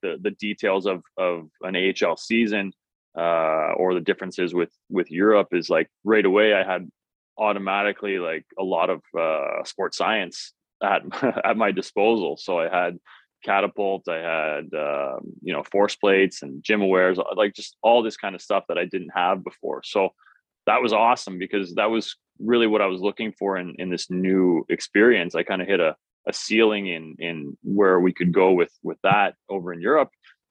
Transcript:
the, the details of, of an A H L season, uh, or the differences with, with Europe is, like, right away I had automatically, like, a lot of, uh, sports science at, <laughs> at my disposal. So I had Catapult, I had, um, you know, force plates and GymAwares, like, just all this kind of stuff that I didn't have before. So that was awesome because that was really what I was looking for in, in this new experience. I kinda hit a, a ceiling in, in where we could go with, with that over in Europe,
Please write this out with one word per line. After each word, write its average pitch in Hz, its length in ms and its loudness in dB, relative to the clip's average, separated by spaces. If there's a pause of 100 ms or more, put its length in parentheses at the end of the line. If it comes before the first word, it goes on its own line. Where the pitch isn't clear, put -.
the, 98 180 -4
the 101 100 -2
details 98 540 -2
of, 95 160 -2 (160)
of 87 300 -2 (140)
an 92 140 -6
A 87 40 0
H 95 240 0
L 82 120 0
season, 104 580 -2 (440)
uh, 80 600 0
or 90 180 2
the 87 60 -2
differences 90 520 -4
with, 87 180 0 (160)
with 87 220 -2
Europe 101 420 4
is, 87 160 -2
like, 82 220 0 (140)
right 104 220 2
away 104 280 4
I 95 100 2
had 90 240 -4 (520)
automatically, 101 800 -2
like, 80 260 -6 (140)
a 95 40 -4
lot 92 280 0
of, 78 100 -4 (180)
uh, 76 440 -2
sports - 340 -6
science 95 560 -4 (300)
at, 98 180 2 (220)
<laughs> - 200 0
at 107 140 0
my 110 140 0
disposal. 98 640 0
So 87 220 -4
I 82 100 -2
had 90 300 0 (440)
Catapult, 98 640 -2
I 82 100 -4
had, 80 480 -2 (120)
um, 71 440 -4 (200)
you 90 120 -6
know, 71 180 -4
force 101 240 2
plates 95 480 2
and 69 180 -14
GymAwares, 95 560 2 (180)
like, 104 200 0
just - 260 -18
all 117 220 4
this 107 120 -6
kind 98 200 -8
of - 80 -16
stuff 98 260 -2
that 85 80 -2
I 87 80 -2
didn't 87 300 -8
have 92 280 0
before. - 400 -8
So 95 260 0 (560)
that 117 160 4
was 113 120 0
awesome 110 440 2
because 92 380 -4
that 110 160 2
was 113 240 -4 (240)
really 117 260 2
what 107 160 2
I 98 60 2
was 92 120 -4
looking 101 380 -4
for 98 200 -2
in, 90 200 -8
in 90 140 -6
this - 180 -6
new 92 580 2
experience. 101 680 2
I 85 80 0
kinda 95 200 -4
hit 92 160 0
a, 80 160 2 (320)
a - 60 -4
ceiling 107 540 2
in, 80 320 -10
in 80 420 -8
where 95 380 4
we 90 120 4
could 90 220 0
go 92 200 6
with, 85 180 2 (100)
with 87 220 -8
that 98 320 2 (120)
over 90 260 -8
in 85 60 -12
Europe, 135 300 2 (420)